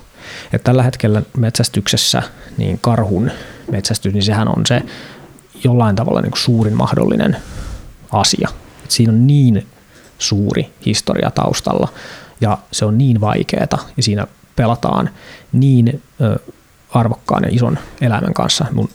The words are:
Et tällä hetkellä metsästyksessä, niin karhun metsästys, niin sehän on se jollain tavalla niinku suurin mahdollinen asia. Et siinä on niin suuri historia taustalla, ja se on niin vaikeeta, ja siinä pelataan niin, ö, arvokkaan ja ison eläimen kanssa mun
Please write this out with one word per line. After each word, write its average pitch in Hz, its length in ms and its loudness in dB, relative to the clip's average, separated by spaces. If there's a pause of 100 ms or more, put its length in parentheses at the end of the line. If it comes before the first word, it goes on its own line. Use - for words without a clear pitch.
(520)
Et - 120 -2
tällä 123 180 4
hetkellä 110 400 2 (140)
metsästyksessä, - 840 0 (340)
niin 98 240 -2
karhun 110 500 0 (400)
metsästys, 104 420 -2
niin 101 100 0
sehän 107 260 0
on 110 180 0
se 123 160 0 (840)
jollain 117 320 2
tavalla - 240 0
niinku - 160 -2
suurin 113 400 0
mahdollinen - 600 0 (760)
asia. - 360 0 (360)
Et - 60 -10
siinä 113 220 4
on 117 140 4
niin 135 400 4 (520)
suuri - 540 -2 (140)
historia - 440 0
taustalla, - 580 0 (520)
ja 104 180 0 (140)
se - 120 -2
on 107 140 2
niin 123 220 4
vaikeeta, - 580 0 (180)
ja 131 60 0
siinä 104 240 0 (300)
pelataan 117 540 0 (420)
niin, 131 500 4 (180)
ö, 110 180 0 (520)
arvokkaan - 520 0
ja - 100 -2
ison 120 260 0 (220)
eläimen 117 340 0
kanssa - 380 -2
mun 107 220 -2